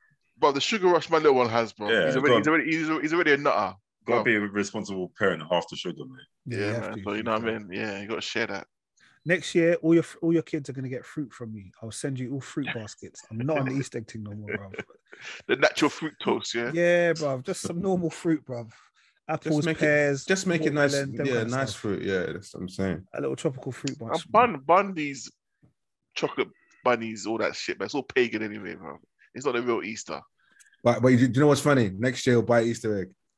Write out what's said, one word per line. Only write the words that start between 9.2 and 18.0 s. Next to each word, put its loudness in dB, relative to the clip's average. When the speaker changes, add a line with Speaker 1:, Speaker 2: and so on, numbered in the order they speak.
Speaker 3:
Next -2
year, 4
all 4
your, 4
all 0
your 2
kids -8
are -10
gonna -8
get -10
fruit -10
from -12
me. -16
I'll -12
send -6
you -6
all -6
fruit -6
Speaker 1:
<laughs> -6
Speaker 3:
baskets. -14
I'm -8
not -2
on 0
the -2
Easter -4
egg -10
thing -12
no -10
more, -8
bro. -12
Speaker 1:
<laughs> -16
The 2
natural 2
fruit -6
toast, -2
yeah? -2
Speaker 3:
Yeah, 4
bro. -2
Just -8
some -6
normal 0